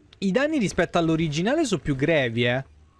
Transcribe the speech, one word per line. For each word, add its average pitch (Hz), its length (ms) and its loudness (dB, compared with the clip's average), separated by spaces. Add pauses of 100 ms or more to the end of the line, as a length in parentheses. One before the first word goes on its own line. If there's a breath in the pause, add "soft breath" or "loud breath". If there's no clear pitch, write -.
(200)
I 196 120 0
danni 294 280 0
rispetto 180 380 0
all'originale 165 680 0
sono 180 160 -2
più 147 140 -2
grevi, 131 500 0
eh. 123 180 -2 (360)